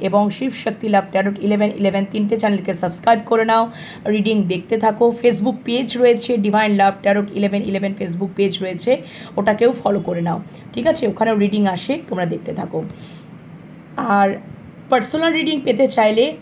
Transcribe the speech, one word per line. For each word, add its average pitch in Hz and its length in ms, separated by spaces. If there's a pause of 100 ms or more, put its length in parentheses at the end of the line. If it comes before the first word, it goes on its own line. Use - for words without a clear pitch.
এবং 202 140 (140)
শিব 262 160 (120)
শক্তি 220 300
লাভ 196 180
ট্যারোট 196 240 (100)
ইলেভেন 208 240 (100)
ইলেভেন, 196 320
তিনটে 214 300
চ্যানেলকে 196 300 (100)
সাবস্ক্রাইব 220 380 (100)
করে 226 200
নাও, 226 120 (520)
রিডিং 214 220 (160)
দেখতে 185 320
থাকো। 220 200 (160)
Facebook 240 360 (100)
পেজ 247 200 (160)
রয়েছে, 240 280 (160)
ডিভাইন 208 340
লাভ 196 120 (120)
ট্যারোট 202 240 (100)
ইলেভেন 202 320
ইলেভেন 196 280
Facebook 185 400
পেজ 196 160 (100)
রয়েছে, 185 280 (460)
ওটাকেও 214 420
ফলো 202 280
করে 175 200
নাও, 170 100 (360)
ঠিক 240 180
আছে? 320 100 (100)
ওখানেও 220 320
রিডিং 208 180 (120)
আসে, 220 200 (140)
তোমরা 180 240
দেখতে - 260
থাকো। 180 200 (1400)
আর 196 120 (640)
পার্সোনাল 311 480
রিডিং 311 180 (100)
পেতে 254 200 (100)
চাইলে 220 280 (180)